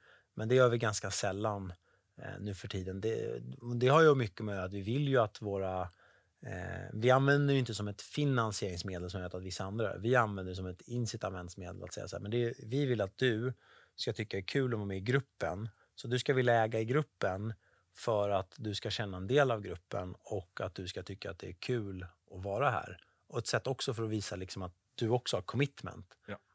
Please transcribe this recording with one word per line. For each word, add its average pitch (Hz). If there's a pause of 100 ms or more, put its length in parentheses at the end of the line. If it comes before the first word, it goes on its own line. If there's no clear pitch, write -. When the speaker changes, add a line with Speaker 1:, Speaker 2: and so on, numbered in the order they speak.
(340)
Speaker 1:
Men 110
det 127
gör 127
vi 120
ganska 107
sällan, 101 (480)
eh, - (140)
nu 101
för -
tiden. 95
Det, 113 (380)
det 123
har 151
ju 151
mycket 110
med 101
att 92
vi 101
vill 131
ju 135
att 110
våra, 95 (640)
eh, 92
vi 117
använder 139
ju 139
inte 120
som 104
ett 101
finansieringsmedel 101
som 90
jag 90
vet -
att 92
vissa 95
andra 104
gör. 98
Vi 117
använder 101
det 92
som 95
ett 90
incitamentsmedel 95
att 90
säga 95
så 95
här, 98
"Men 101
det, 117 (120)
vi 135
vill 120
att 95
du 123 (420)
ska -
tycka 107
det 95
är 90
kul 131
att 107
vara 101
med 95
i 92
gruppen. 107 (260)
Så -
du 123
ska 139
vilja 123 (100)
äga 113
i 113
gruppen 107 (420)
för 104
att 95
du 107
ska -
känna 98
en 95
del 131
av 107
gruppen 92
och -
att 95
du 90
ska 92
tycka 98
att -
det 98
är 92
kul 101 (280)
att 92
vara 110
här." - (320)
Och 123
ett -
sätt 123
också 131
för 113
att 110
visa 107
liksom 95
att 90 (220)
du 113
också 120
har 92
commitment. - (100)
Speaker 2:
Ja. 101 (180)